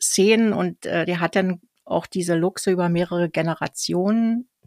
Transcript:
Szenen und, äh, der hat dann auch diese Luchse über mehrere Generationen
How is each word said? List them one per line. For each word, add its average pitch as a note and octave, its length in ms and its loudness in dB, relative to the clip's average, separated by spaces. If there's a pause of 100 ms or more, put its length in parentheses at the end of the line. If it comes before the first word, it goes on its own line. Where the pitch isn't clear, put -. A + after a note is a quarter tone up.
Szenen G#3+ 520 4
und, F3+ 320 -4
äh, E3+ 200 -2
der F3 160 -2
hat E3+ 140 -2
dann F#3 260 0 (240)
auch E3+ 220 -2
diese F3 280 -2
Luchse F#3 360 0
über F3+ 180 2
mehrere F3 400 0
Generationen F#3 1200 -2 (180)